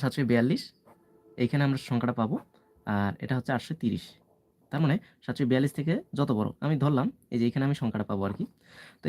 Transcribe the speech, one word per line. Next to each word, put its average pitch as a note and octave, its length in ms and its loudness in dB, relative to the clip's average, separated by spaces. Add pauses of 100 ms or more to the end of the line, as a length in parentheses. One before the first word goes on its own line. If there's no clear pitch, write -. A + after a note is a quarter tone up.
সাতশো C#3+ 180 0 (100)
বিয়াল্লিশ, B2 300 4 (840)
এইখানে C#3+ 240 2
আমরা C3 120 0 (100)
সংখ্যাটা A#2+ 320 0
পাবো, A2+ 140 0 (520)
আর G2+ 240 0 (120)
এটা C3 140 -4
হচ্ছে B2 200 -4
আটশো - 240 -8
তিরিশ। G#2 240 -2 (680)
তার C#3+ 120 -2
মানে C#3 120 4 (300)
সাতশো B2+ 260 -4
বিয়াল্লিশ C3+ 280 4
থেকে D#3+ 140 0 (260)
যত C#3+ 100 0 (100)
বড়, G#2+ 100 0 (160)
আমি D#3 180 2
ধরলাম C#3+ 240 2 (260)
এই B2 60 0
যে A#2 100 2
এখানে C3+ 180 -2
আমি C#3+ 140 0
সংখ্যাটা A2 300 -2
পাবো G2+ 160 -2
আর G2+ 100 -4
কি। G#3 80 -6 (560)
তো - 80 -8